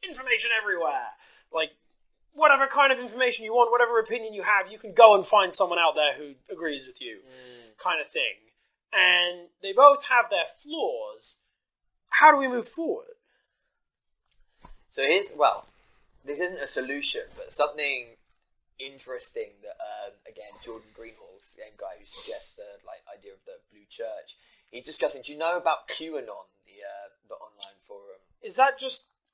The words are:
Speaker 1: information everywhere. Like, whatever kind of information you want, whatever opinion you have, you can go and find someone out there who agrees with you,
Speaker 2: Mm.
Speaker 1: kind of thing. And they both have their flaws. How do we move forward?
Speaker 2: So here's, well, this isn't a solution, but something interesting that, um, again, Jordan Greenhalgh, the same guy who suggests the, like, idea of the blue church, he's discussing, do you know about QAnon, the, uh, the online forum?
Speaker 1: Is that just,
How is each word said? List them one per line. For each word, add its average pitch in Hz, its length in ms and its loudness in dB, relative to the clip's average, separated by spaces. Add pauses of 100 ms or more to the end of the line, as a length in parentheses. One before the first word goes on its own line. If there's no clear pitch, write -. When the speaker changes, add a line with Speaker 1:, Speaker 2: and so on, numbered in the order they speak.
Speaker 1:
information 254 460 -4 (100)
everywhere. 160 540 -2 (400)
Like, 160 180 -2 (600)
whatever 285 320 6
kind 269 260 4
of 240 80 -2
information 240 460 -4
you 220 80 -6
want, 240 180 6
whatever 240 280 4
opinion 220 340 -4
you 202 100 -10
have, 196 280 0
you 214 80 -18
can 202 140 -14
go 220 220 12
and 190 120 2
find 190 260 4
someone 175 240 0
out 165 180 4
there 147 220 2
who 147 160 -14 (180)
agrees 147 360 -8
with 123 140 -20
you, 110 200 -14
Speaker 2:
Mm. 123 560 -20
Speaker 1:
kind 165 240 -2
of 143 80 -10
thing. 120 260 -4 (560)
And 180 580 2 (120)
they 196 120 -8
both 277 320 8
have 247 260 2
their 170 140 0 (180)
flaws. 135 720 -8 (760)
How 302 220 8
do 285 60 6
we 269 100 0
move 247 200 -4
forward? 262 500 -8 (1700)
Speaker 2:
So 135 120 -8
here's, 180 320 0
well, 113 320 0 (560)
this 143 160 -8
isn't 180 220 -4
a 135 60 -6
solution, 135 560 -6 (120)
but - 180 -18
something 143 600 -4 (640)
interesting 127 760 -12 (100)
that, 101 180 -18
um, 107 320 -12 (140)
again, 107 240 -20 (120)
Jordan 110 320 -16
Greenhalgh, 107 460 -20
the - 220 -20
same 107 140 -20
guy 95 220 -14
who 101 60 -20
suggests - 460 -16
the, 104 340 -20
like, 101 160 -20 (100)
idea 98 220 -20
of 98 120 -20
the 92 140 -20 (120)
blue 104 180 -20
church, 110 480 -14 (340)
he's 127 140 -16
discussing, 147 380 -4
do 143 100 -14
you 151 60 -18
know 170 180 -2
about 160 300 -2
QAnon, 120 600 -12 (180)
the, 101 180 -20
uh, 101 260 -16 (180)
the 101 80 -16
online 101 420 -20 (100)
forum? 101 340 -20 (200)
Speaker 1:
Is - 140 -12
that 262 240 4
just, 262 240 -10 (300)